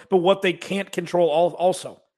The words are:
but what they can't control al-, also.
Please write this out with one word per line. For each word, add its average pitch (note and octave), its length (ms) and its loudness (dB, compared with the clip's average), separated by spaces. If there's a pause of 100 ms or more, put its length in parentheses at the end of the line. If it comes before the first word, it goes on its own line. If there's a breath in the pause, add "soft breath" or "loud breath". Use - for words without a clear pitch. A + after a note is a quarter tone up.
but G3 80 4
what F#3+ 240 2
they F#3+ 100 0
can't F#3+ 400 -8
control E3+ 400 0
al-, E3 240 2
also. F3 460 -2 (160)